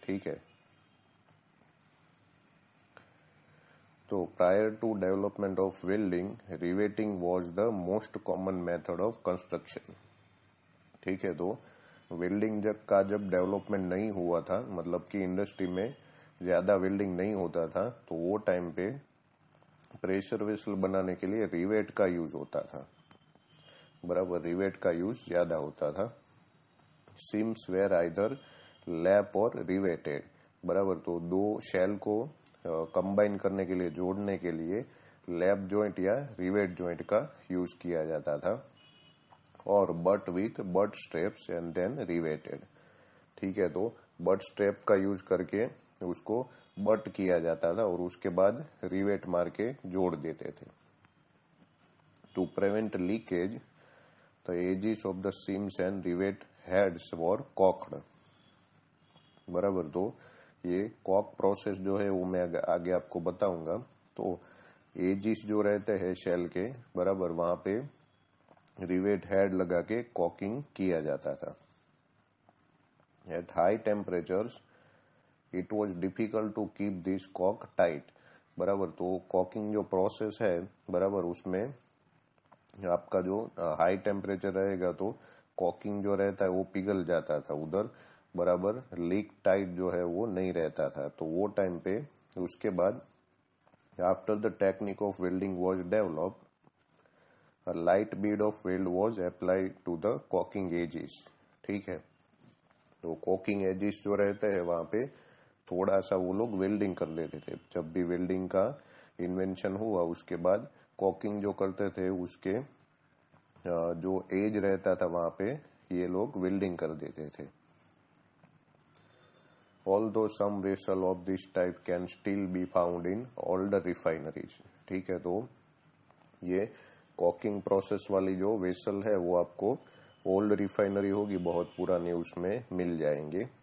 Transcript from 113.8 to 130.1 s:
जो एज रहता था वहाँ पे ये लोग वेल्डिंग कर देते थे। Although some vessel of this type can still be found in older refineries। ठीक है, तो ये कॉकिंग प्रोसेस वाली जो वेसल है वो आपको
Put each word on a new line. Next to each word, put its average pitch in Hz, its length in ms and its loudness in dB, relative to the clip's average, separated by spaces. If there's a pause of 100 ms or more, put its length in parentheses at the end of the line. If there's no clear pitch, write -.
जो 92 400 -2
एज 104 240 2
रहता 95 380 2
था 92 100 0
वहाँ 85 240 0
पे 98 220 -2 (400)
ये 90 160 0
लोग 98 300 -2
वेल्डिंग 92 400 0
कर 82 100 -2
देते 76 420 -8
थे। - 340 -16 (2250)
Although 107 420 4 (120)
some 101 220 0
vessel 95 400 0
of 92 220 2
this 95 140 0 (180)
type 90 320 0
can 90 180 0
still 98 480 -2
be 90 120 0 (100)
found 87 300 2
in 107 180 -2 (240)
older 98 320 2
refineries। 80 800 -4 (240)
ठीक 92 220 -4
है, 90 100 -2
तो 92 280 -4 (960)
ये 92 300 0 (440)
कॉकिंग 92 440 0
प्रोसेस 98 500 0
वाली 95 240 2
जो 98 220 0
वेसल 98 460 -2
है 107 140 2
वो 87 200 2
आपको 98 400 0 (500)